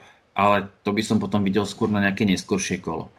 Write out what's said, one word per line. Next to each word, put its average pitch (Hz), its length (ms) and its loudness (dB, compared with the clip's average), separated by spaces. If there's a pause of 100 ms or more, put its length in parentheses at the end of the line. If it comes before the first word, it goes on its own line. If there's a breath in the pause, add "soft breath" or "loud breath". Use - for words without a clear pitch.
(300 loud breath)
ale 98 400 0 (160)
to 101 80 0
by 107 80 0
som 107 160 2
potom 101 240 0
videl 98 240 2
skôr 107 240 -2
na 104 80 0
nejaké 98 240 0
neskoršie 95 560 0
kolo. 80 400 -8